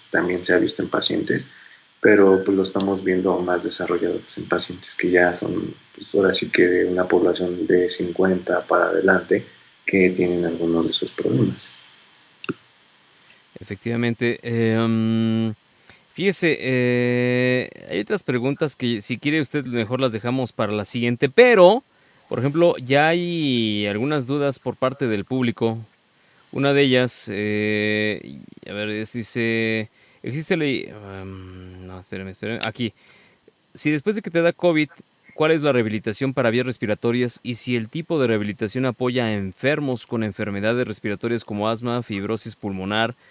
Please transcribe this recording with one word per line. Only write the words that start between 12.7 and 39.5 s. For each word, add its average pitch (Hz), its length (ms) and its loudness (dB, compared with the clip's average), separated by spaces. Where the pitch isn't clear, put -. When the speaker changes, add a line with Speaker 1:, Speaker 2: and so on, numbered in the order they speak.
Speaker 2:
Efectivamente. 117 840 -2
Eh, 113 380 0
mm, 113 720 0
fíjese, 175 480 0
eh, 123 1080 2
hay 87 100 -4
otras 185 240 -4
preguntas 135 520 -2
que 120 260 -2
si 120 160 -6
quiere 147 240 -2
usted 143 240 -4
mejor 120 340 -2
las 127 140 0
dejamos 120 400 -4
para 107 180 -2
la 104 140 -2
siguiente, 120 440 -2
pero, 220 540 8
por - 100 -2
ejemplo, 147 380 2
ya 139 320 4
hay 139 800 0
algunas 123 400 -2
dudas 139 320 -2
por 123 180 -6
parte 131 300 -2
del 104 180 0
público. 117 520 -2
Una 139 200 2
de 143 100 6
ellas, 127 460 0
eh, 104 1080 -2
a 95 40 -10
ver, 104 160 -6
es, 107 220 -6
dice, 113 800 -2
existe 151 320 -4
la 160 100 0
i-, 131 180 -2
em, 92 1040 -14
no, 92 140 -14
espéreme, 95 320 -14
espéreme, 107 320 -8
aquí. 113 300 -6
Si - 180 -2
después 156 240 -2
de 214 60 -6
que - 80 -8
te 170 120 0
da 170 120 4
covid, 156 360 2
¿cuál 156 180 2
es 160 100 2
la 147 100 2
rehabilitación 110 600 0
para 120 160 2
vías 120 160 0
respiratorias? 120 760 -2
Y 117 140 -8
si 123 200 -4
el 113 140 -4
tipo 160 300 -4
de 127 80 2
rehabilitación 110 580 -2
apoya 123 400 -2
a 110 80 0
enfermos 127 720 -4